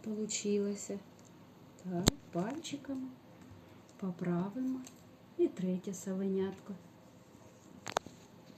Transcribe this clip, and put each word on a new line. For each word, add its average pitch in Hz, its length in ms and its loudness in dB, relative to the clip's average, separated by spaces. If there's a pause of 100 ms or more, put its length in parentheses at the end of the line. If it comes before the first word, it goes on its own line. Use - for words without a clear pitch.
получилася. 202 920 0 (840)
Так, 180 200 0 (280)
пальчиками 262 760 -4 (880)
поправимо. 196 840 0 (580)
І 339 100 8
третє 185 460 0
совенятко. 190 800 0 (1800)